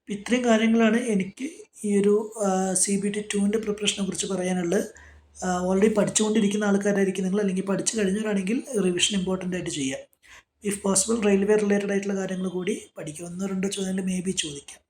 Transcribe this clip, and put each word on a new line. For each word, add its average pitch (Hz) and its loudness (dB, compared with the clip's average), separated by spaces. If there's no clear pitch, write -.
അപ്പോൾ - -10
ഇത്രയും 226 -2
കാര്യങ്ങളാണ് 226 4
എനിക്ക് 233 -2
ഈ 202 4
ഒരു, 208 2
ആ, 190 0
സി 196 0
ബി 202 -2
ടി 208 -4
ടൂവിൻ്റെ 208 0
പ്രിപ്പറേഷനെ 202 -4
കുറിച്ച് 180 -4
പറയാനുള്ളത്. 185 -2
ആ, 180 0
already 190 4
പഠിച്ചുകൊണ്ടിരിക്കുന്ന 208 2
ആൾക്കാരായിരിക്കും 196 2
നിങ്ങൾ, 185 0
അല്ലെങ്കിൽ 190 0
പഠിച്ചു 185 -2
കഴിഞ്ഞവരാണെങ്കിൽ 208 0
റിവിഷൻ 185 2
ഇമ്പോർട്ടന്റ് 185 -4
ആയിട്ട് 165 -4
ചെയ്യുക. 135 -4
If 196 -2
possible, 202 0
റെയിൽവേ 202 4
റിലേറ്റഡ് 202 2
ആയിട്ടുള്ള 196 -2
കാര്യങ്ങൾ 185 -4
കൂടി 185 -4
പഠിക്കുക. 156 -12
ഒന്നോ 175 -6
രണ്ടോ 190 -2
ചോദ്യങ്ങൾ 190 -4
maybe 185 -2
ചോദിക്കാം. 147 -6